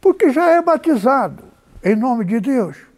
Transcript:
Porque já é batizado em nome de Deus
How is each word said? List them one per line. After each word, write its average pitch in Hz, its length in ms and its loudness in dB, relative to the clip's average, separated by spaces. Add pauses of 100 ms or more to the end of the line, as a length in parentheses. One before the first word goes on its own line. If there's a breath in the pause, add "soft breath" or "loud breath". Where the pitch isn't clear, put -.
Porque 381 300 2
já 330 180 0
é 339 120 2
batizado 262 880 -2 (340)
em 202 120 2
nome 233 300 -2
de 214 140 -2
Deus 214 380 -4 (200)